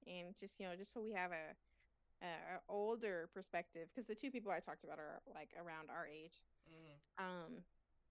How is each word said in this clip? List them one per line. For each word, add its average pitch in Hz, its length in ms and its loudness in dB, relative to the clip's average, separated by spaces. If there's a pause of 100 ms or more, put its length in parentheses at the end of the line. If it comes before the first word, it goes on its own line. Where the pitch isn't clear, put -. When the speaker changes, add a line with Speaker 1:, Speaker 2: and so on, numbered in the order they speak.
Speaker 1:
and 180 320 -4
just, - 200 -6
you 196 80 0
know, 180 80 0
just 196 180 -4
so 233 80 0
we 220 120 2
have 180 180 4
a, 160 240 0 (680)
a, - 20 2
a 170 320 0 (100)
older 208 640 4
perspective, 170 640 0
'cause 240 100 0
the 214 100 0
two 269 160 0
people 220 200 2
I 170 80 8
talked - 240 -4
about 156 160 -2
are, 156 220 -4 (120)
like, 156 240 -6
around 160 320 -2
our 160 180 0
age. 156 320 -10 (300)
Speaker 2:
Mm-hmm. 160 560 -6
Speaker 1:
Um, 175 260 0 (580)